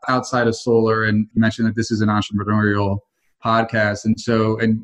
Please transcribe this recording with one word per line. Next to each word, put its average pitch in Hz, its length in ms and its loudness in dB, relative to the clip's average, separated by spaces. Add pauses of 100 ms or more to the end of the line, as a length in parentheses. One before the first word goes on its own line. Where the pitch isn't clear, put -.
outside 123 380 0
of 113 80 2
solar, 113 500 2
and 107 280 2
you - 60 0
mentioned 113 280 2
that 110 80 -2
this 113 160 -4
is 107 100 0
an 107 80 2
entrepreneurial 104 880 0 (480)
podcast. 110 580 0
And 110 160 0
so, 110 380 0
and 113 260 0